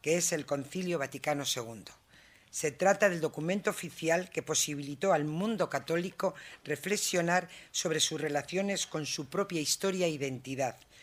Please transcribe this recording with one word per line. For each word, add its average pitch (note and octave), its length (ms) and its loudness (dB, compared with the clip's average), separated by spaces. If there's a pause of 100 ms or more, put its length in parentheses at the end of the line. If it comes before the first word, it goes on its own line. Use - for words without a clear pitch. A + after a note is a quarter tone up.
que D#3+ 160 4
es E3+ 140 2
el D#3 160 -2
Concilio D#3+ 540 -2
Vaticano C#3 440 -2
segundo. A2+ 460 -4 (640)
Se - 180 -2
trata G3 380 4
del F3 120 0
documento E3 500 0
oficial E3+ 600 0
que D#3+ 140 -4
posibilitó D3 680 0
al D3 120 4
mundo F3+ 440 0
católico E3 680 -2 (260)
reflexionar F3 840 2 (240)
sobre D#3+ 260 0
sus D#3 220 2
relaciones F3 680 0
con D3+ 200 -4
su C#3 220 -6
propia F#3+ 320 -2
historia F#3 460 0
e E3 40 2
identidad, C3+ 680 -2 (260)